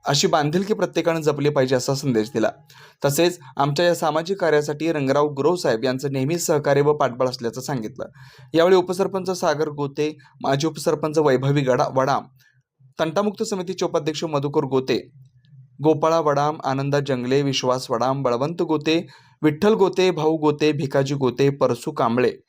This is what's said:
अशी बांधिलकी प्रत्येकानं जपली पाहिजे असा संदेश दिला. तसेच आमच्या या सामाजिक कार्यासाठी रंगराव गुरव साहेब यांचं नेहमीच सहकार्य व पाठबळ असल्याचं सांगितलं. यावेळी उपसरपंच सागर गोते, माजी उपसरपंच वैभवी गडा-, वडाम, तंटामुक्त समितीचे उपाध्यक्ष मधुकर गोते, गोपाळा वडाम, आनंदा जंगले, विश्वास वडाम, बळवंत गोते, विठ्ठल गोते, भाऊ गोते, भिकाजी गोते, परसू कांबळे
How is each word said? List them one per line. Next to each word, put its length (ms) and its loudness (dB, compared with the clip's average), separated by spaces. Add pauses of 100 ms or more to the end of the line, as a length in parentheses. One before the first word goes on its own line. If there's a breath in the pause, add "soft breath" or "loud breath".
अशी 220 0
बांधिलकी 460 0
प्रत्येकानं 480 0
जपली 280 0
पाहिजे 260 2
असा 200 0
संदेश 380 0
दिला. 180 0 (540 loud breath)
तसेच 340 2 (180 loud breath)
आमच्या 280 2
या 100 4
सामाजिक 460 -2
कार्यासाठी 500 0
रंगराव 380 2
गुरव 260 0
साहेब 280 0
यांचं 280 -2
नेहमीच 340 -2
सहकार्य 360 2
व 120 4
पाठबळ 340 0
असल्याचं 340 -6
सांगितलं. 440 -8 (480 loud breath)
यावेळी 220 6
उपसरपंच 560 0
सागर 360 0
गोते, 500 -6 (240 soft breath)
माजी 260 0
उपसरपंच 500 -2
वैभवी 440 2
गडा-, 380 0
वडाम, 240 0 (760 soft breath)
तंटामुक्त 440 -2
समितीचे 420 -4
उपाध्यक्ष 380 -4
मधुकर 380 -2
गोते, 500 -2 (720)
गोपाळा 360 2
वडाम, 440 0
आनंदा 440 0
जंगले, 340 0
विश्वास 500 -2
वडाम, 300 0
बळवंत 400 -2
गोते, 460 0 (340 loud breath)
विठ्ठल 320 2
गोते, 380 2
भाऊ 260 0
गोते, 340 2
भिकाजी 440 0
गोते, 340 2
परसू 420 -2
कांबळे 420 0 (160)